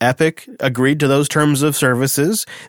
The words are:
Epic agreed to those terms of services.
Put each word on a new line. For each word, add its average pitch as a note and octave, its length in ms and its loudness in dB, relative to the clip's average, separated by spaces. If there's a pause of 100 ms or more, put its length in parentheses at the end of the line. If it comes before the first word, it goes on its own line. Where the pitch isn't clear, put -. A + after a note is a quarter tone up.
Epic C#3+ 480 0 (100)
agreed C3+ 400 0
to D3 80 0
those C#3+ 220 2
terms D3+ 320 0
of D3 140 0
services. C#3 720 0 (220)